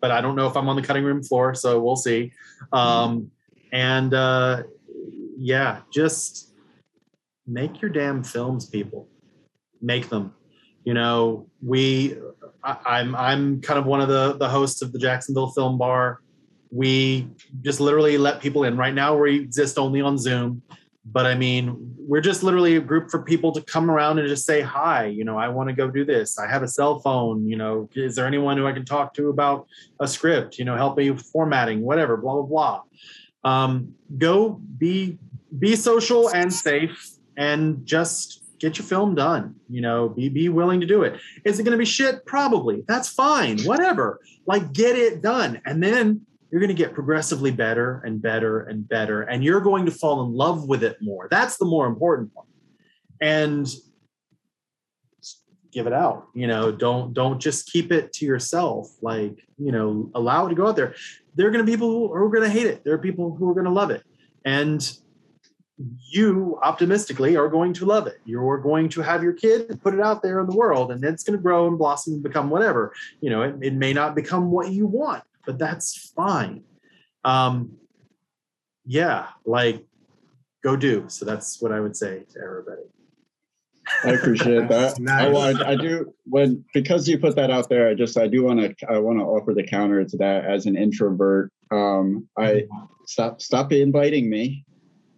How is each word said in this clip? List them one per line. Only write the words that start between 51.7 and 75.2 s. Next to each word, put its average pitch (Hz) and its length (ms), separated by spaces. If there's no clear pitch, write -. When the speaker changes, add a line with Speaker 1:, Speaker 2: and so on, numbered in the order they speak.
Speaker 1:
important 120 460
one. - 140
And 151 520
give 117 160
it 117 60
out, 135 400
you 123 140
know, 110 240
don't, 123 420
don't 131 260
just - 320
keep 170 200
it 151 220
to - 120
yourself. 135 640
Like, 110 360
you 139 140
know, 107 440
allow 127 300
it 180 40
to 170 60
go 190 120
out 220 80
there. 131 200
There 185 120
are 214 40
gonna 233 140
be 226 80
people 226 160
who 165 60
are 196 160
gonna 220 200
hate 226 180
it. - 160
There 147 100
are 156 60
people 175 360
who 180 140
are 175 40
gonna 180 200
love 190 180
it. - 120
And 143 440
you 185 540
optimistically 160 720
are 151 140
going 170 240
to 180 120
love 202 220
it. - 180
You're 127 320
going 156 320
to 160 120
have 165 200
your 175 120
kid 226 500
put 196 100
it 196 60
out 214 240
there 185 160
in 185 80
the 185 80
world, 139 360
and 123 120
it's 160 200
gonna 208 140
grow 175 300
and 170 100
blossom 151 360
and 147 100
become 143 260
whatever. 156 440
You 139 80
know, 110 140
it, 143 180
it 135 120
may 135 200
not 151 220
become 175 340
what 175 220
you 202 160
want, 254 360